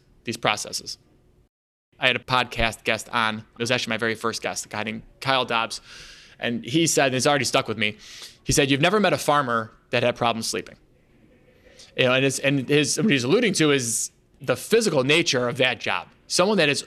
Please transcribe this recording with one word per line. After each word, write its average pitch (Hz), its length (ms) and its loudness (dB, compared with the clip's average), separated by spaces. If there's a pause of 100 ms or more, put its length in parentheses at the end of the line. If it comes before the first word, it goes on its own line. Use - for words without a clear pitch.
(240)
these 113 140 -6
processes. - 600 -4 (1000)
I 135 80 0
had 123 80 2
a 120 40 -6
podcast 117 640 -2
guest 110 260 -4
on. 110 280 0
It - 200 -16
was 117 120 -2
actually 120 200 -2
my 110 60 -2
very 113 180 -2
first 110 260 -6
guest, 98 240 -6
a - 40 -20
guy 107 140 -6
named 110 180 -10 (180)
Kyle 135 240 0
Dobbs. 113 380 -4 (580)
And 117 240 -4
he 156 240 2
said, 143 200 2
and 127 80 -2
it's 127 120 0
already 143 160 2
stuck 135 240 0
with 107 100 -4
me, 104 200 -2 (480)
he 135 80 0
said, 139 180 4
"You've 139 80 2
never 185 220 2
met 185 100 4
a 147 60 2
farmer 123 540 0 (180)
that 120 140 0
had 120 120 2
problems 113 320 -2
sleeping." - 300 -6 (1200)
You 131 80 2
know, 123 80 4
and 131 100 2
it's, 139 160 0
and 139 300 0
his, 143 280 2
what 214 140 2
he's 127 140 2
alluding 196 280 2
to 151 180 2
is 123 400 -2 (280)
the 135 160 -2
physical 185 480 2
nature 139 460 2
of 120 80 -6
that 123 220 0
job. 92 280 -4 (200)
Someone 202 320 2
that 151 100 4
is 139 180 -2